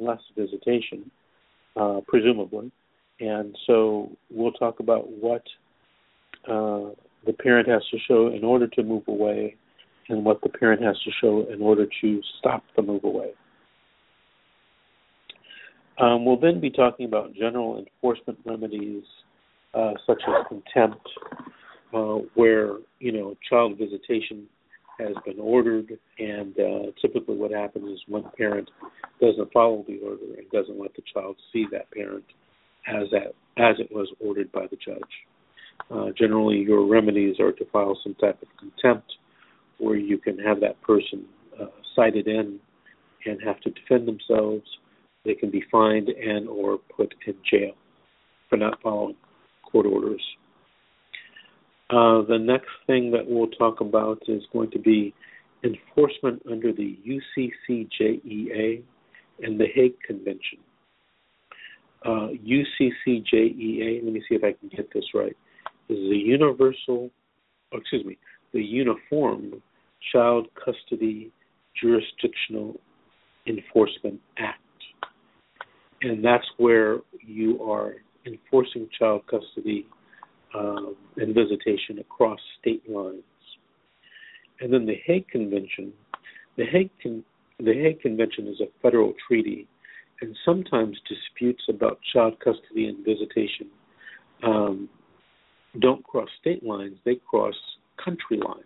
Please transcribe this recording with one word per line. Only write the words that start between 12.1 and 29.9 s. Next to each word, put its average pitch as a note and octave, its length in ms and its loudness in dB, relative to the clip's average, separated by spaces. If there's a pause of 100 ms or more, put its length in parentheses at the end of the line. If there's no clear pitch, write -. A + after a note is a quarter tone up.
stop B2 240 0 (140)
the A2 60 4
move G2+ 200 -4
away. G2+ 280 -4 (2750)
Um, A#2+ 260 4
we'll B2 140 4
then E3+ 220 4
be C#3+ 100 -2
talking B2 360 2
about G#2+ 280 -4
general A2+ 440 -4
enforcement A2+ 640 -4
remedies, G#2+ 580 -8 (720)
uh, A2+ 200 0 (120)
such - 220 2
as - 200 2
contempt, G#2+ 600 0 (840)
uh, G#2+ 260 -2 (160)
where, A2 420 4 (240)
you B2 120 -4
know, G2+ 220 -6 (140)
child A#2 300 2
visitation G#2 680 -6 (520)
has G#2 160 -6 (100)
been G2 160 -12
ordered, A2 580 2 (200)
and, G#2 420 -8
uh, G2+ 400 -4
typically A2 360 -2
what G#2 140 -4
happens G#2 380 -6
is F#2+ 180 -12
one G#2 300 -8
parent G#2 340 -2 (500)
doesn't A2+ 320 2
follow A#2 360 4
the G2+ 120 -10